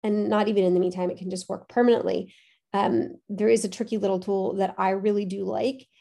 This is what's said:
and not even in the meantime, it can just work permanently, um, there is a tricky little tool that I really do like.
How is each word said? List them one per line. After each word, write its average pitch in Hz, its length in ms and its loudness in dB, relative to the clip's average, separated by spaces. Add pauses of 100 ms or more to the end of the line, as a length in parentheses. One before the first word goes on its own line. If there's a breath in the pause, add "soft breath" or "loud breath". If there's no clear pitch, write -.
and 208 240 0
not 214 200 2
even 202 160 2
in 180 100 4
the 180 60 4
meantime, 180 320 -2
it - 60 -10
can 185 120 -10
just 185 180 -8
work - 220 -10
permanently, 190 640 2 (400 loud breath)
um, 196 440 0 (120)
there 208 200 0
is 226 140 4
a 202 60 -4
tricky 220 280 -6
little 190 220 0
tool 190 360 -2
that 190 220 -2
I 190 120 0
really 202 360 0
do 190 200 -6
like. - 420 -4 (140)